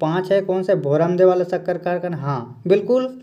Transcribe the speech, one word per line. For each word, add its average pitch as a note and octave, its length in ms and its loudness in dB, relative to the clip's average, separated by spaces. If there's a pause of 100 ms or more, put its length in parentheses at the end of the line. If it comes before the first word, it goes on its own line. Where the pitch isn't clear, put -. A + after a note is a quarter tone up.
पाँच F3+ 320 -2
है। G3 100 4
कौन F#3+ 200 -2
सा? F#3+ 140 2
भोरमदेव E3 520 2
वाला F3+ 180 2
शक्कर F3 340 -4
कारखाना, F3 380 -4
हाँ, C3 480 -6
बिल्कुल, A#3+ 420 2 (140)